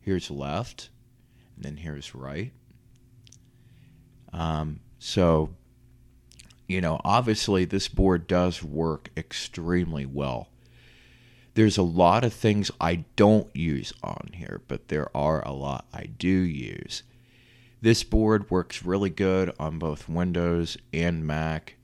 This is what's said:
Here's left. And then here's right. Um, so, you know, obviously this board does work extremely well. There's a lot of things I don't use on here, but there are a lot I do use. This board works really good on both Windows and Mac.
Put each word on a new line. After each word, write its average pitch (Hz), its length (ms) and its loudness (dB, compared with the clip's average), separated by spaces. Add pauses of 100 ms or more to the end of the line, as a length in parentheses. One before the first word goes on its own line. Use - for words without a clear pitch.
Here's 92 300 -2
left. 73 600 -8 (640)
And - 80 -18
then 76 140 -10
here's 76 360 -12
right. 71 380 -10 (1800)
Um, 78 480 -4 (180)
so, 82 560 2 (1120)
you 92 140 -2
know, 80 200 -2
obviously 107 640 2
this 95 240 -2
board 92 400 4
does 90 340 2
work 78 540 -4
extremely 82 880 -4
well. 67 460 -6 (1040)
There's 107 240 4
a 98 40 4
lot 87 420 6
of 113 80 0
things 104 460 0
I 82 280 0 (100)
don't 107 400 6
use 71 360 -4 (100)
on - 320 -10
here, 50 340 -12
but - 200 -10
there 76 280 -4
are 73 280 0
a 69 80 -8
lot 69 420 -8
I - 100 -12
do - 240 -4
use. 73 760 -2 (760)
This 110 240 4
board 107 460 2
works 87 340 -2
really 95 260 0
good 92 480 2
on 78 200 -4
both 78 320 -6
Windows 85 680 0 (160)
and 82 340 0
Mac. 78 580 -4